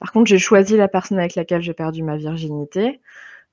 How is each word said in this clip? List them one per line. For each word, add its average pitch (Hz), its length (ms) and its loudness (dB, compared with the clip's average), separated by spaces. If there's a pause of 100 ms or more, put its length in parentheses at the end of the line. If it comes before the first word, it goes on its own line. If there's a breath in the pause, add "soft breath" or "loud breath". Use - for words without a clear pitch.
par - 100 -12
contre, 220 160 4
j'ai 196 120 4
choisi 196 380 4
la 202 120 4
personne 190 300 -2
avec 175 180 -2
laquelle 175 240 -2
j'ai 170 140 -8
perdu 160 280 -6
ma 151 140 -4
virginité. 156 840 -6 (520 loud breath)